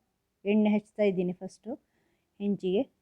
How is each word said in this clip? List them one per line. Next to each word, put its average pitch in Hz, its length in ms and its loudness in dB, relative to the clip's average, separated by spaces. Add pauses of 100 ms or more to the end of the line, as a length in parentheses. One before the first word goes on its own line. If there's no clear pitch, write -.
(440)
ಎಣ್ಣೆ 208 280 4
ಹಚ್ತಾ 208 320 -2
ಇದ್ದೀನಿ 180 300 0
ಫಸ್ಟು 190 360 -16 (680)
ಹೆಂಚಿಗೆ. 202 420 -2 (200)